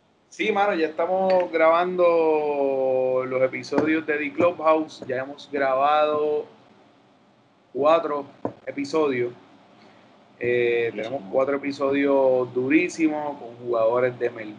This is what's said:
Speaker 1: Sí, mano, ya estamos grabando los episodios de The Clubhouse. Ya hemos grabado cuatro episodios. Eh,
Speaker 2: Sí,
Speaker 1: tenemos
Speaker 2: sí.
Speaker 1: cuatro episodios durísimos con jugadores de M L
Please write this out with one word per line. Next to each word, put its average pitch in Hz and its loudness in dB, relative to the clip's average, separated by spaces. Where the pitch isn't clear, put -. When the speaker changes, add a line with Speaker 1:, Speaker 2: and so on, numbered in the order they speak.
Speaker 1:
Sí, 208 -4
mano, 202 0
ya 160 0
estamos 185 0
grabando 151 2
los 131 0
episodios 143 -2
de 151 -2
The 143 -6
Clubhouse. 160 0
Ya 123 -4
hemos 139 -12
grabado 151 0
cuatro 147 2
episodios. 139 -2
Eh, 120 0
Speaker 2:
Sí, 104 -10
Speaker 1:
tenemos 117 -8
Speaker 2:
sí. - -16
Speaker 1:
cuatro 135 0
episodios 139 0
durísimos 151 0
con 120 -14
jugadores 120 0
de 120 -2
M 117 -6
L 107 -12